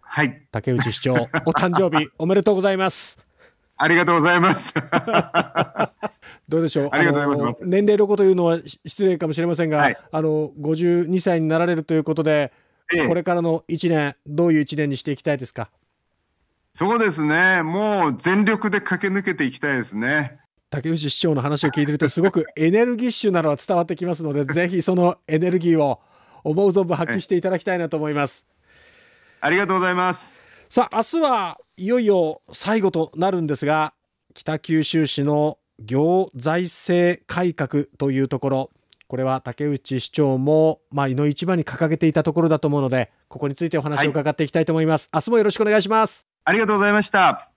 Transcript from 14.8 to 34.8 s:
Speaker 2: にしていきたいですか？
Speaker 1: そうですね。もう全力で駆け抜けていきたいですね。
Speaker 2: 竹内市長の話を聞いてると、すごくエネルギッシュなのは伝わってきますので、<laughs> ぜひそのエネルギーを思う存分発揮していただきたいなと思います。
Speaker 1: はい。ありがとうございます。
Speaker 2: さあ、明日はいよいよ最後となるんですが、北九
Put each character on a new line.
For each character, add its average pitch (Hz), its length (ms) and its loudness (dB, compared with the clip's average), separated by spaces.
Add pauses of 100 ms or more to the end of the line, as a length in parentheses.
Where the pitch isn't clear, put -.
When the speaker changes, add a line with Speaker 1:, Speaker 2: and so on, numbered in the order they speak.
Speaker 2:
に 139 80 -4
し - 60 -10
て - 80 -6
い 139 60 -4
き - 60 -20
た 156 100 -2
い 143 60 -2
で 131 80 -10
す - 60 -18
か？ 113 160 -10 (1040)
Speaker 1:
そ 196 200 0
う 233 60 0
で 214 100 2
す 151 120 -4
ね。 170 420 2
も 190 460 0
う 131 60 -2
全 190 280 2
力 214 260 0
で 196 100 0
駆 185 320 -4
け 190 80 0
抜 190 40 -8
け 185 100 -2
て 151 100 -2
い 131 60 -2
き 131 80 -14
た 143 160 -2
い 127 40 -2
で 120 40 -4
す 104 140 -10
ね。 135 420 -2 (320)
Speaker 2:
竹 147 200 -6
内 151 200 -2
市 - 80 -6
長 165 160 0
の 131 80 -2
話 143 220 -2
を 151 60 2
聞 151 120 -2
い 143 40 0
て 143 40 -2
る 147 80 -2
と、 151 100 0
す 165 140 -2
ご 190 80 4
く 165 160 -2 (100)
エ 160 140 2
ネ 220 160 4
ル 247 100 -2
ギ 240 120 -2
ッ - 20 -2
シ 220 200 -2
ュ - 20 -
な 175 100 2
の 156 60 2
は 147 80 0
伝 185 200 -2
わ 170 60 2
っ 170 40 -2
て 170 100 -6
き 175 100 -6
ま 175 80 -2
す 156 80 -10
の 151 100 -4
で、 143 140 0
<laughs> 147 80 -4
ぜ 175 140 0
ひ 180 120 -2
そ 185 140 0
の 180 320 2
エ 156 140 0
ネ 180 100 0
ル 185 80 2
ギ 170 180 2
ー 156 60 2
を 135 180 0 (440)
思 156 200 0
う 196 60 4
存 185 140 2
分 170 120 -2
発 165 160 -2
揮 190 80 -2
し - 60 -10
て 190 100 0
い 175 40 2
た 185 100 -2
だ 185 80 0
き - 60 -8
た 214 100 -2
い 208 60 -2
な 165 80 -4
と 160 80 -6
思 151 120 -2
い 151 60 -2
ま 143 140 0
す。 - 180 -14 (920)
Speaker 1:
は - 80 -2
い。 - 0 -
あ - 20 2
り 175 60 2
が 196 100 0
と 175 80 -2
う 185 60 0
ご 185 40 0
ざ 185 60 0
い 180 60 0
ま 180 180 0
す。 - 260 -20 (280)
Speaker 2:
さ - 240 0
あ、 - 60 -4
明 226 40 0
日 330 180 -4
は 220 380 -2 (180)
い 185 100 -8
よ 240 120 2
い 233 80 0
よ 175 360 2 (100)
最 220 280 -2
後 190 120 2
と 160 240 -2
な 180 160 0
る 180 80 -2
ん 160 80 -4
で 143 80 -2
す 143 100 -6
が、 156 280 0 (380)
北 - 280 -8
九 160 240 0